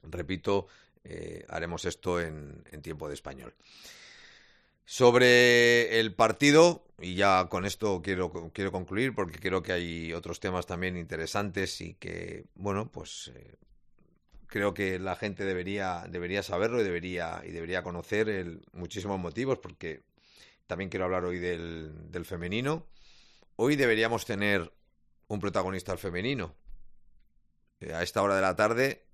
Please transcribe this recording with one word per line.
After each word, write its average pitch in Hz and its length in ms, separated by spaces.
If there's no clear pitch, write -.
repito, 90 640
eh, 82 420
haremos 82 380
esto 87 340
en, 78 500
en 76 120
Tiempo 76 260
de 73 60
Español. 65 420
Sobre 120 1160
el 110 120
partido, 147 720
y 87 160
ya 92 340
con 92 160
esto 98 380
quiero, 87 500
quiero 95 200
concluir, 98 420
porque 92 240
creo 92 240
que - 80
hay 85 420
otros 87 280
temas 92 240
también 90 320
interesantes 90 800
y 85 140
que, 85 520
bueno, 101 360
pues, - 420
eh, 55 220
creo 101 260
que 95 260
la 92 160
gente 101 300
debería, 92 640
debería 90 340
saberlo 110 360
y 110 40
debería, 87 600
y 85 80
debería 85 300
conocer 90 480
el, 90 420
muchísimos 92 480
motivos, 113 380
porque 85 460
también 92 220
quiero 92 160
hablar 92 200
hoy 90 140
del, 82 720
del 87 120
femenino. 107 640
Hoy 135 200
deberíamos 113 500
tener 101 460
un 104 120
protagonista 95 520
al 87 60
femenino. 95 580
Eh, 76 140
a 85 100
esta 98 180
hora 98 140
de 95 60
la 95 140
tarde 117 580